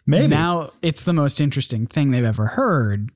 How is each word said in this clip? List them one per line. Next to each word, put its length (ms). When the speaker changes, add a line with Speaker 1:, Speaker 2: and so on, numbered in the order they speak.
Speaker 1:
Maybe. 220
Speaker 2:
Now 420
it's 220
the 100
most 280
interesting 460
thing 240
they've 120
ever 220
heard. 720